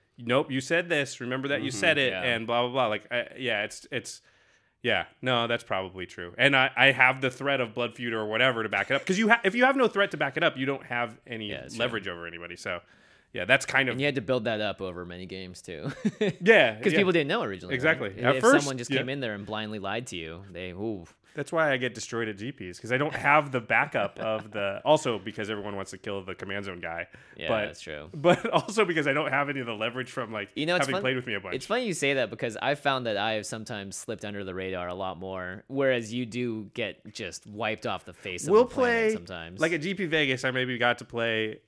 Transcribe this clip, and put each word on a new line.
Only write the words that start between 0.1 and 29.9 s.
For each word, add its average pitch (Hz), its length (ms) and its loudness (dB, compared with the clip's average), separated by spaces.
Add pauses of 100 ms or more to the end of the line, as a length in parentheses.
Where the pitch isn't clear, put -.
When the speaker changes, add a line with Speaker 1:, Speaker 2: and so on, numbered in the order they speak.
Speaker 1:
"Nope, 131 320 2
you 131 100 0
said 170 300 0
this, 143 320 0
remember 131 280 -4
that 139 120 0
you 135 80 -2
Speaker 2:
Mm-hmm. 131 100 -4
Speaker 1:
said 160 200 4
it," 127 140 4
Speaker 3:
Yeah. 92 100 -4
Speaker 1:
and 117 240 0
blah, 120 160 4
blah, 123 80 0
blah. 127 160 2
Like, 107 240 -2
I, 120 160 -2 (100)
yeah, 113 260 0
it's, - 280 -8
it's, - 300 -8 (600)
yeah, 104 240 2 (160)
no, 123 240 2
that's 117 180 0
probably 95 440 -4
true. 87 320 -12
And 139 160 6
I, 135 200 6
I 131 160 8
have 131 300 6
the 135 80 2
threat 135 320 0
of 110 140 -4
Blood 120 200 -2
Feud 120 180 -6
or 110 120 -2
whatever 113 380 4
to 107 60 -2
back 101 200 0
it 131 60 2
up, 139 100 0
'cause 190 140 2
you 220 100 4
ha-, 226 140 6
if 190 100 2
you 247 120 6
have 269 100 6
no 254 120 4
threat 196 240 2
to 185 60 -8
back 143 180 -2
it 156 60 0
up, 143 160 2
you 131 80 -2
don't 135 220 -2
have 120 400 -4
any 110 240 -6
Speaker 3:
Yeah, 65 100 -8
that's 65 140 -12
true. 113 60 -6
Speaker 1:
leverage 113 260 -2
over 85 180 -8
anybody, 85 300 -12
so, 90 260 -6 (520)
yeah, 90 120 -4
that's 127 220 4
kind 135 200 4
of 117 60 0
Speaker 3:
And 127 80 -4
you 143 40 0
had 143 100 0
to 135 60 -2
build 120 240 0
that 110 160 0
up 98 200 -4
over 90 240 -6
many 90 220 -10
games, 92 340 -12
too. 87 300 -8 (280)
<laughs> 202 120 0 (100)
Speaker 1:
Yeah, 170 400 8
Speaker 3:
'Cause 190 100 2
Speaker 1:
yeah. 156 60 4
Speaker 3:
people 185 140 4
didn't 160 160 2
know 185 160 0
originally, 95 320 -4
Speaker 1:
Exactly. 131 340 2
Speaker 3:
right? 98 100 -14
Speaker 1:
At 120 180 4
Speaker 3:
If 127 40 -2
Speaker 1:
first, 254 220 8
Speaker 3:
someone 135 160 -4
just 120 100 -6
Speaker 1:
yeah. 135 80 2
Speaker 3:
came 127 120 0
in 139 100 -4
there 113 160 -4
and 101 100 -8
blindly 107 320 -4
lied 104 300 -4
to - 100 -10
you, 82 340 -8
they, 90 200 -8
ooh. 98 340 -6 (300)
Speaker 1:
That's 147 180 -6
why 156 180 4
I 131 60 2
get 123 160 -2
destroyed 117 340 -4
at 101 100 -6
G 113 140 -8
Ps, 90 280 -12
'cause 110 120 -6
I 127 60 2
don't 147 160 0
have 143 380 4
the 123 100 0
backup 113 580 2
of 110 320 -2
the, 101 320 -2
also 131 360 4
because 104 300 -6
everyone 104 260 -4
wants 95 160 -6
to 98 80 -12
kill 98 240 -4
the 92 100 -8
command 98 320 -6
zone 90 140 -8
guy. 85 280 -6 (300)
Speaker 3:
Yeah, 80 120 -6
Speaker 1:
But, 107 180 2
Speaker 3:
that's - 140 -12
true. 76 320 -10
Speaker 1:
but 170 320 2
<laughs> 226 40 -2
also 208 340 2
because 160 240 0
I 139 60 2
don't 147 160 0
have 139 180 0
any 139 120 -4
of 120 80 -6
the 113 80 -6
leverage 120 360 -4